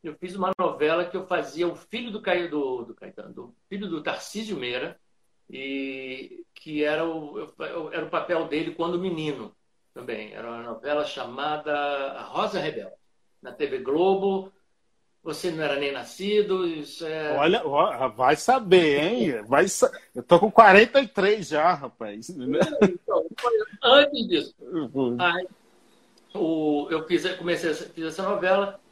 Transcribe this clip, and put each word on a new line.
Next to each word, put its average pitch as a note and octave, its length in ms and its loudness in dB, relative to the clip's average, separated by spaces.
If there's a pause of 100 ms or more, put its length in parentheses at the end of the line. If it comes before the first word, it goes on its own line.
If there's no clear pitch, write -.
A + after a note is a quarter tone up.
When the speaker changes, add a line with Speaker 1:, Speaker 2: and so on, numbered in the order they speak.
Speaker 1:
Eu D#3 140 -12
fiz F#3 180 -12
uma F#3+ 240 -2
novela E3 460 0
que F3+ 140 -6
eu - 100 -8
fazia E3 400 -2
o E3+ 80 -4
filho A#3+ 340 -10
do G3+ 120 -10
Caio-, F3 280 0
do, C3 340 -4
do A2+ 120 -16
Caetano, - 380 -18
do - 220 -18 (120)
filho G3 220 -8
do D#3+ 120 -6
Tarcísio G3+ 540 -8
Meira, B2 420 -8 (520)
e C3+ 960 -10 (100)
que D3+ 300 -6
era D#3 200 0
o, D#3 320 -8
eu, - 160 -12 (120)
eu, D#3+ 280 -10
era D#3+ 120 -6
o - 40 -14
papel D#3+ 380 -2
dele D#3 260 -4
quando F3 240 -4
menino D#3 560 -6 (400)
também. A2 400 -10
Era A2+ 140 -12
uma A#2 160 -12
novela C3+ 420 -4
chamada D3 720 -6 (360)
A - 100 -12
Rosa G3 360 -4
Rebelde, A#2+ 360 -8 (460)
na B2+ 100 -16
T D3 160 -4
V C3+ 120 -4
Globo. F#3+ 720 0 (680)
Você E3 300 -6
não D#3+ 100 -6
era C#3+ 140 0
nem C#3+ 160 -2
nascido, F#3+ 720 -2
isso D#3+ 400 -8
é D3+ 320 -4
Speaker 2:
Olha, F3 300 4
ó, C#3+ 400 2
vai C3 300 2
saber, F3+ 680 4
hein? F3 400 -2
Vai C#3 240 4
sa-, - 240 2 (240)
eu B2 80 -8
tô E3+ 160 8
com G3+ 100 4
quarenta A3 520 10
e A#3 80 -4
três G3+ 400 0
já, D#3 240 4
rapaz. A2+ 560 -10
Speaker 1:
Então, F3+ 960 2 (120)
foi A#3+ 140 0 (320)
antes C#4 460 6
disso. - 320 -2
Speaker 2:
Uhum. B2+ 580 -2
Speaker 1:
Aí, F3+ 260 0 (880)
o, D#3 560 0
eu D#3+ 160 -4
fiz, F3 300 0
comecei E3+ 360 -2
essa, D3 180 -6
fiz D#3+ 160 -10
essa D#3+ 180 -6
novela. F#3+ 560 0 (120)